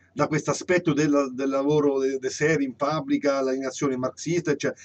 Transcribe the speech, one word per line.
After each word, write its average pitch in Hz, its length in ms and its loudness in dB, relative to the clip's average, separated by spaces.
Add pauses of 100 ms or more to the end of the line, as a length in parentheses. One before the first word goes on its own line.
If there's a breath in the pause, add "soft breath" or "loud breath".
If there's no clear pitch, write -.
(120)
Da 143 140 0
questo 147 240 -2
aspetto 170 420 0
del, 143 420 2
del 135 140 -2
lavoro 139 520 2
de-, 135 180 0
de 127 120 -4
seri 147 340 0
in 123 120 -6
fabbrica, 139 640 0
l'alienazione 131 560 -2
marxista, 151 540 -4
eccetera, - 340 -2